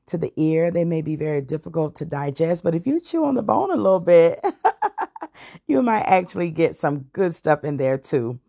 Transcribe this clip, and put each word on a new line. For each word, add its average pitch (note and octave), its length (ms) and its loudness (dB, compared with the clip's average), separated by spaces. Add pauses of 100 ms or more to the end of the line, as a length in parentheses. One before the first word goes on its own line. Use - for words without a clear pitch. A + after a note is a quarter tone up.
to E3+ 140 -6
the D#3 160 -4
ear. D#3+ 340 2
They E3+ 160 0
may E3 160 0
be D#3 140 -4
very D3+ 260 -2
difficult D#3 540 -4
to D3 100 -8
digest. D#3 580 -2
But E3 120 0
if E3+ 100 -4
you D4 140 0
chew E4 260 -2
on C#4+ 80 0
the A#3+ 80 0
bone G#3+ 300 2
a E4+ 40 0
little F#3+ 240 2
bit, E3+ 400 6 (680)
<laughs> - 640 -18
you C4+ 140 2
might A3+ 220 0
actually F3+ 480 0
get D#3+ 240 0
some C#3+ 360 -4
good F3+ 220 0
stuff D3+ 300 0
in D3 140 -4
there C3+ 200 0
too. B2 520 -4